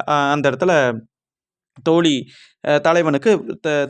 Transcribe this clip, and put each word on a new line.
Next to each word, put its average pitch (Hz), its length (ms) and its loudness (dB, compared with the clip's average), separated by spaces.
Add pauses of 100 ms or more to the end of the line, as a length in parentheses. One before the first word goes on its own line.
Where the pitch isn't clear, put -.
(100)
அ, 143 200 0
அந்த 147 200 0
இடத்துல 127 500 0 (800)
தோழி, 160 440 0 (420)
அ, 147 100 2
தலைவனுக்கு 165 800 0 (100)
தெ-, 143 220 -2